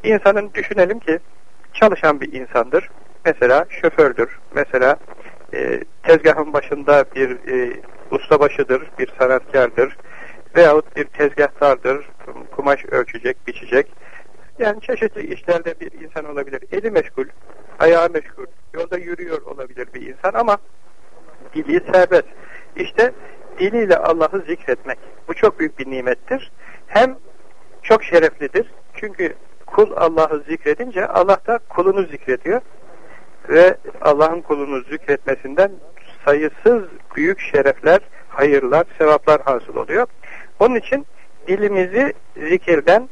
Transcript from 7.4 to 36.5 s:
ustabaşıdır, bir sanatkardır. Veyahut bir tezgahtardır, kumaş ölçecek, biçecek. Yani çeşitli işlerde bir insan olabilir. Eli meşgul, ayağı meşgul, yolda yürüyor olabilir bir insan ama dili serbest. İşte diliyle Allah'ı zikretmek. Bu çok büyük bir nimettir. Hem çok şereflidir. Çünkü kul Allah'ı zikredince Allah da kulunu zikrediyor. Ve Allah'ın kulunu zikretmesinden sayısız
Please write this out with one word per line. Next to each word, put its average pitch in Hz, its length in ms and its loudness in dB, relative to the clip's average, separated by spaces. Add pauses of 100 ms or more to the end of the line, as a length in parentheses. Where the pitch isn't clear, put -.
ustabaşıdır, 135 720 2 (160)
bir 131 200 -4
sanatkardır. 127 760 2 (600)
Veyahut 156 400 6
bir 147 80 -4
tezgahtardır, 139 1040 0 (400)
kumaş 139 340 0
ölçecek, 123 600 -4
biçecek. 123 400 0 (720)
Yani 214 220 0
çeşitli 220 540 -6
işlerde 170 460 -4
bir 165 120 -10
insan 156 320 -12
olabilir. 139 380 -8 (100)
Eli 208 180 -4
meşgul, 156 360 -2 (520)
ayağı 170 320 6
meşgul, 147 360 -8 (280)
yolda 170 240 -6
yürüyor 170 440 -8
olabilir 127 520 -12
bir 127 120 -12
insan 131 280 -6
ama 220 240 2 (960)
dili 156 260 0 (120)
serbest. 180 360 6 (480)
İşte 220 360 2 (460)
diliyle 202 380 4
Allah'ı 165 440 2
zikretmek. 143 580 -6 (300)
Bu 233 60 -6
çok - 260 2
büyük 156 180 -2
bir 135 120 -8
nimettir. 131 600 -4 (340)
Hem 254 300 4 (680)
çok 220 220 4
şereflidir. 165 680 2 (240)
Çünkü 190 400 -6 (380)
kul 208 240 4
Allah'ı 160 520 2
zikredince 165 580 -2
Allah 190 400 4
da 233 120 2 (100)
kulunu 190 380 2
zikrediyor. 151 540 -4 (880)
Ve 170 280 8 (240)
Allah'ın 156 400 4
kulunu 143 400 -2
zikretmesinden 143 920 0 (520)
sayısız 156 580 4 (340)